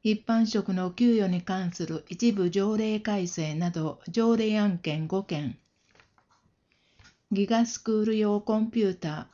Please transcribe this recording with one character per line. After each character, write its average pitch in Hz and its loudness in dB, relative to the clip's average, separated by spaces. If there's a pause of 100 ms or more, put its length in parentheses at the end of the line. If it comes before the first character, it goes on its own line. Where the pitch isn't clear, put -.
一 214 0
般 226 4
職 202 -2
の 185 -2
給 240 4
与 202 2
に 180 0
関 185 -4
す 170 -6
る 160 -8
一 226 2
部 190 2
条 196 0
例 214 0
改 202 -2
正 156 -6
な 175 -2
ど 160 -4
条 226 2
例 214 2
案 202 2
件 160 -4
五 190 -2
件、 147 -6 (1700)
ギ 196 2
ガ 233 2
ス - -10
ク 220 0
ー 214 2
ル 220 2
用 208 2
コ 214 0
ン 226 -2
ピ 220 2
ュ 190 2
ー 180 -6
タ 156 -6